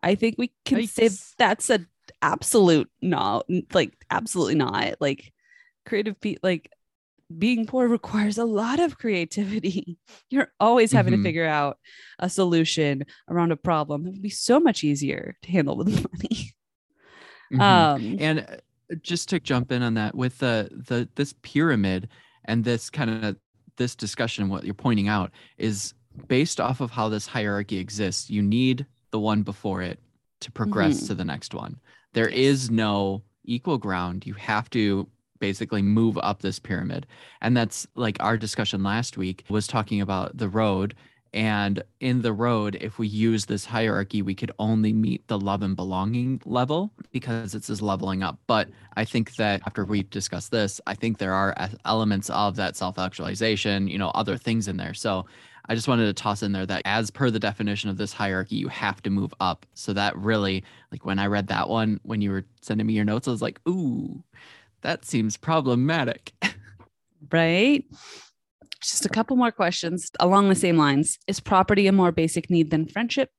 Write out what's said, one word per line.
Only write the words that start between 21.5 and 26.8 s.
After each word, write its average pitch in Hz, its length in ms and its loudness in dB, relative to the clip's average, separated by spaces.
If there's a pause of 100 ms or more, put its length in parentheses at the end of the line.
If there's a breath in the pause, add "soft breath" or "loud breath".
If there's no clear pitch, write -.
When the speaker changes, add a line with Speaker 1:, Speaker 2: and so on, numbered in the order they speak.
Speaker 2:
and 113 200 0
this 120 260 -2
kind 113 340 -4
of, 101 120 -2 (400)
this 123 180 -2
discussion, 107 540 -4
what 95 160 -4
you're 98 100 -6
pointing 104 340 0
out 101 220 0 (260 soft breath)
is 104 380 -4 (340)
based 143 320 0
off 131 200 -2